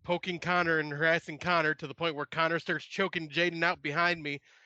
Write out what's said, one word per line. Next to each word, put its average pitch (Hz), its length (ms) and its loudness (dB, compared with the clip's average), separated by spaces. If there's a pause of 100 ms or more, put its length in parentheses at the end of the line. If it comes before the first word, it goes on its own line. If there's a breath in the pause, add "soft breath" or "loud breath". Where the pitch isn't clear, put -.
poking 175 340 -2
Connor 170 400 2
and 151 140 -2
harassing 160 460 0
Connor 160 360 2
to 151 120 -12
the 143 80 -8
point 165 200 -2
where 143 120 -4
Connor 165 320 0
starts - 260 -4
choking 175 440 -2
Jaden 170 360 0
out 180 180 2
behind 165 400 0
me. 143 180 -6 (260 soft breath)